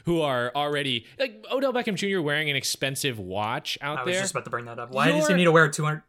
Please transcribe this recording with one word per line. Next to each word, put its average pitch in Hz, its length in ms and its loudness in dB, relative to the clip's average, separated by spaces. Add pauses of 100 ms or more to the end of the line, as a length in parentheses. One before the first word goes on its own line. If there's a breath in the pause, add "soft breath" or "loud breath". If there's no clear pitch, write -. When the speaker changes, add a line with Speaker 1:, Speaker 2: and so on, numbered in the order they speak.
Speaker 1:
who 170 160 2
are 123 340 0
already, 143 500 -2 (140 soft breath)
like, 220 320 -4
Odell 269 200 2
Beckham 226 220 -2
Junior 190 260 0
wearing 147 300 0
an 143 60 0
expensive 135 640 -2
watch 107 600 -4
out 143 180 -4
Speaker 2:
I 127 40 -4
was 175 120 -2
Speaker 1:
there. 185 80 0
Speaker 2:
just 190 100 -4
about 127 100 -4
to 123 80 -14
bring 120 140 -6
that 117 160 -12
up. 120 100 -10
Why 135 160 2
does 170 220 4
he - 20 4
Speaker 1:
You're 180 80 4
Speaker 2:
need 180 60 4
to 170 80 6
wear 160 140 8
a 147 40 2
two 151 140 -2
hundred 151 240 -2